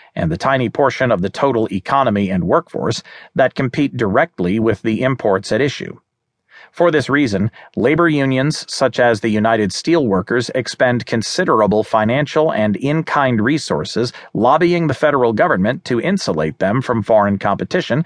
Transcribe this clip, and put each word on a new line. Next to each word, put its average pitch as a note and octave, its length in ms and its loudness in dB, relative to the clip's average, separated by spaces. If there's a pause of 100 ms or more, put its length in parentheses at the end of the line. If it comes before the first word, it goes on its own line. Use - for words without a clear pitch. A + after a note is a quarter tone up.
(160)
and E2 160 -2
the F2 60 -4
tiny C3 300 0
portion C3 440 0
of F#2 100 2
the G2 80 -2
total A#2+ 420 0
economy G2+ 600 0
and F2 140 0
workforce, A#2+ 580 -2 (320)
that C3 180 0
compete C3+ 420 -2
directly G#2+ 640 0
with A2 240 0
the A2 220 -2
imports G#2+ 480 0
at A2 100 0
issue. - 380 -6 (720)
For E3+ 200 2
this C#3+ 180 0
reason, A2 420 0 (260)
labor D#3+ 320 2
unions C#3 580 0
such - 320 -2
as A#2+ 220 4
the A#2 80 -2
United G#2+ 400 2
Steelworkers B2 840 0
expend B2 520 0
considerable A2 800 0
financial C#3 640 0
and G#2+ 240 0
in-kind C#3 640 0
resources A2+ 720 -2 (220)
lobbying D#3+ 540 2
the C#3 60 0
federal C3+ 380 2
government B2 540 0
to A#2+ 160 0
insulate F2+ 580 -2
them G#2 220 0
from A#2 200 -2
foreign G2+ 380 2
competition A#2 680 -2